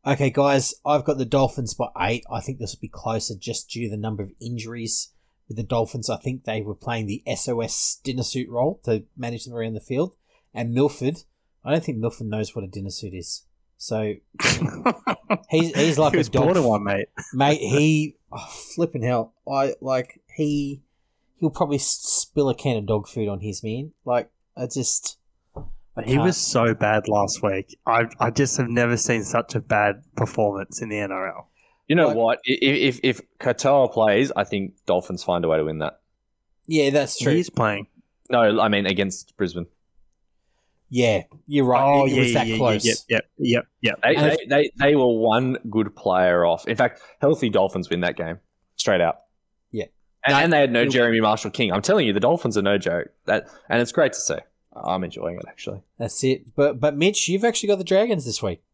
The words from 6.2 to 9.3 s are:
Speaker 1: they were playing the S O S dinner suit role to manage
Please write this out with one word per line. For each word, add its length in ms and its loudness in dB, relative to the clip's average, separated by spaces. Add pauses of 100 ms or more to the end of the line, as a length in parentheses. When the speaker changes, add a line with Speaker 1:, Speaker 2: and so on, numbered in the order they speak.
Speaker 1:
they 180 -4
were 140 -8
playing 320 -6
the 180 -8
S 220 -6
O 140 -2
S 420 -4
dinner 180 -6
suit 280 -6
role 360 -2
to 180 0 (140)
manage 280 -8